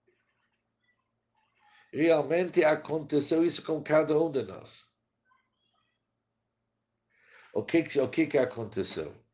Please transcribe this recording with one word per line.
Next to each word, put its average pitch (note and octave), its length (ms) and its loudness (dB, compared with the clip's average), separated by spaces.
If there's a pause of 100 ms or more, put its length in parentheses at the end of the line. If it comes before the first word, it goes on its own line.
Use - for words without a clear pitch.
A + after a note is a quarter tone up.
(1900)
realmente D#3+ 720 2
aconteceu D3+ 800 0
isso - 200 -2
com D#3 180 -4
cada D3+ 360 2
um E3 120 2
de C3+ 120 -2
nós. - 440 -14 (2750)
O G#2+ 100 -4
que E3 200 0
que, D3+ 180 -2
o B2+ 80 0
que D#3+ 180 0
que D3 120 0
aconteceu? A2+ 760 -4 (200)